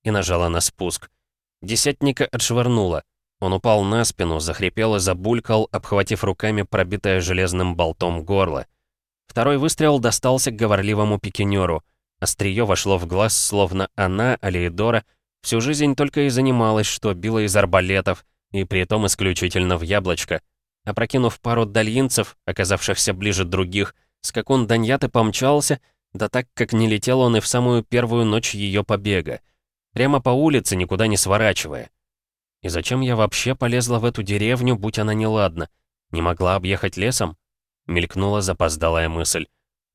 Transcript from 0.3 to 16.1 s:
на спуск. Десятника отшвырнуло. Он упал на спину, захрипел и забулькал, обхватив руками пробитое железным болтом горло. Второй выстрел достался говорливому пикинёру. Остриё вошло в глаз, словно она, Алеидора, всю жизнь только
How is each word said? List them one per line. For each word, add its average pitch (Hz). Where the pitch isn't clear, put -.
на 85
спуск. -
Десятника 135
отшвырнуло. 117
Он 92
упал 107
на 110
спину, 82
захрипел 98
и -
забулькал, 107
обхватив 101
руками 104
пробитое 95
железным 90
болтом 85
горло. 87
Второй 135
выстрел 151
достался 127
говорливому 104
пикинёру. 95
Остриё 101
вошло 98
в 87
глаз, 98
словно 95
она, 104
Алеидора, 92
всю 113
жизнь 143
только 143